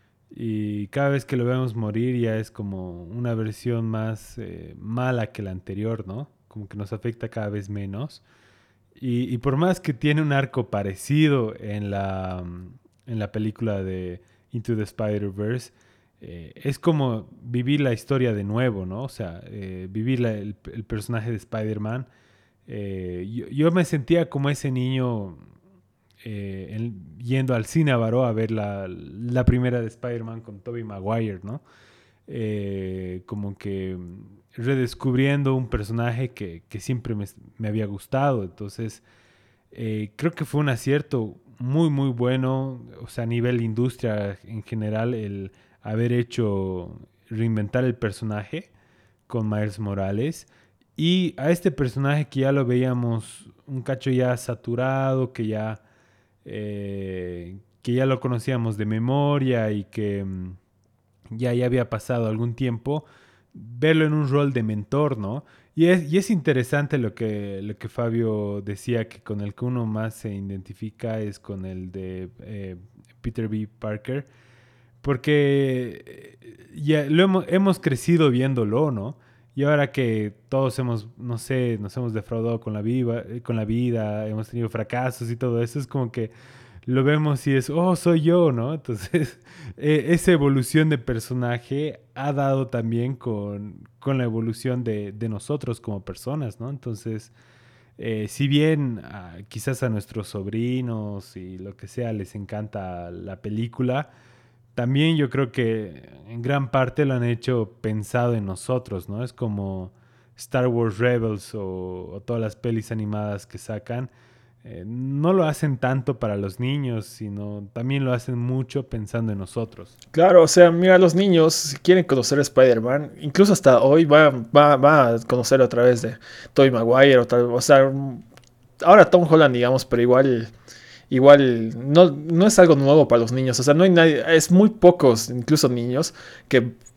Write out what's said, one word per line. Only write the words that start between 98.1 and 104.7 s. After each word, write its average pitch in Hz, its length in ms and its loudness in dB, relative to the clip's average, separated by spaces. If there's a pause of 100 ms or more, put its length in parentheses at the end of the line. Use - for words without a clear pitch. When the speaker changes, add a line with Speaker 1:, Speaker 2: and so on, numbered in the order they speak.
Speaker 1:
si 143 200 -2
bien, 147 560 0
ah, 87 340 -18 (100)
quizás 123 340 -8
a 127 60 0
nuestros 107 400 -6
sobrinos 110 1080 -8
y 92 220 -16
lo 98 180 -14
que - 120 -20
sea 117 240 -6
les 101 240 -8
encanta 95 720 -10
la 90 320 -14
película, 123 680 -4 (640)